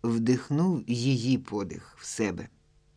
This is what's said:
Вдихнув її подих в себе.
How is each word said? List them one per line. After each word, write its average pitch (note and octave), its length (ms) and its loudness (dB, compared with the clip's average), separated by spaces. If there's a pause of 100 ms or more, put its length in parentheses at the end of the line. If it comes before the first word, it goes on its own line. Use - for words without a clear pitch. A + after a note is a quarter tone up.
Вдихнув B2+ 840 2
її A#2+ 520 2
подих - 600 -8
в - 40 -20
себе. - 440 -4 (480)